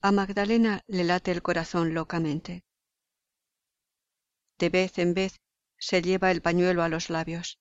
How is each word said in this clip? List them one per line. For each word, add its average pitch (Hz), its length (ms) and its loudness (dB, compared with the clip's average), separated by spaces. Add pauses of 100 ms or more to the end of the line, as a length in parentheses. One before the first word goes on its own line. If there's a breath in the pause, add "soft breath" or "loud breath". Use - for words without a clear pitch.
A 196 120 2
Magdalena 202 720 2
le 185 160 -2
late 180 280 0
el 175 100 -2
corazón 170 540 -2
locamente. 165 680 -4 (2000)
De 170 100 0
vez 185 300 0
en 175 160 2
vez 190 260 -4 (380)
se 185 240 0
lleva 185 280 2
el 170 120 0
pañuelo 175 400 2
a 165 80 0
los 160 180 -6
labios. 165 520 -6